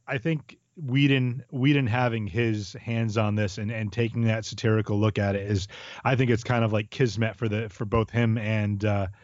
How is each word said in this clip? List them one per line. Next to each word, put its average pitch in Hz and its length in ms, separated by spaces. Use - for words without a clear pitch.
I 135 120
think 156 400
Whedon, 135 720
Whedon 139 360
having 113 400
his 107 480
hands 117 420
on 107 180
this 104 220
and, 110 160
and 110 180
taking 117 340
that 110 200
satirical 110 560
look 107 180
at 101 180
it 98 140
is, 98 180
I 131 120
think 120 140
it's 113 140
kind 120 200
of, 107 80
like, 104 180
kismet 110 460
for 113 120
the, 107 220
for - 160
both 110 240
him 117 260
and, 104 480
uh, 101 220